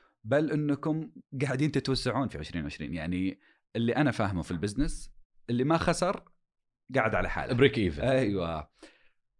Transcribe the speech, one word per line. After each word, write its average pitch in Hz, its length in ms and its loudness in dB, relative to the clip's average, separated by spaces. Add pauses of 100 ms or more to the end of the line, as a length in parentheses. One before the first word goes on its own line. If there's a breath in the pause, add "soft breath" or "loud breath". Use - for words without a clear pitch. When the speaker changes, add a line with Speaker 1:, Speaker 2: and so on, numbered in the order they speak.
(240 soft breath)
Speaker 1:
بل 139 260 2
إنكم 151 600 0 (320)
قاعدين 135 300 0
تتوسعون 131 560 0
في 73 100 -8
عشرين 78 260 -6
عشرين. 76 300 -8
يعني 90 460 -2 (360 soft breath)
اللي 117 200 0
أنا 139 140 4
فاهمه 98 320 -2
في - 80 -8
البزنس، 101 600 -2 (380)
اللي 120 140 2
ما 160 140 4
خسر 180 460 0 (680)
قاعد 110 200 2
على 92 160 0
حاله. - 220 -4
Speaker 2:
بريك 131 260 6
إيفن. 87 240 0
Speaker 1:
أيوة. 101 680 0 (680 loud breath)